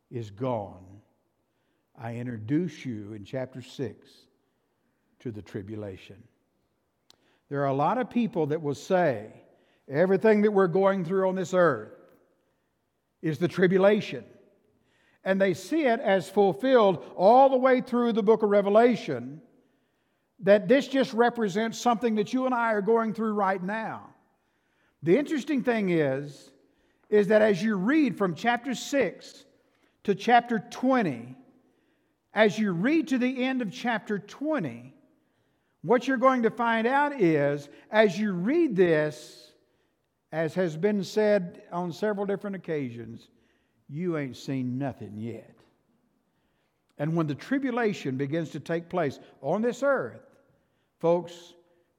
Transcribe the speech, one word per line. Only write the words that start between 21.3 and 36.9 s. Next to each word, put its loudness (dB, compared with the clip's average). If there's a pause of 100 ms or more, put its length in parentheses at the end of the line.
something 0
that -2
you 0
and 0
I 0
are 0
going 2
through -2
right 0
now. -8 (880)
The 4
interesting -2
thing 0
is, -2 (580)
is 4
that 6
as 2
you 0
read 2
from -2
chapter -4
six -4 (580)
to 0
chapter 2
twenty, -2 (960)
as 2
you 0
read 0
to 0
the -2
end -2
of -6
chapter -6
twenty, -6 (920)
what 0
you're 0
going 2
to 0
find -2
out 0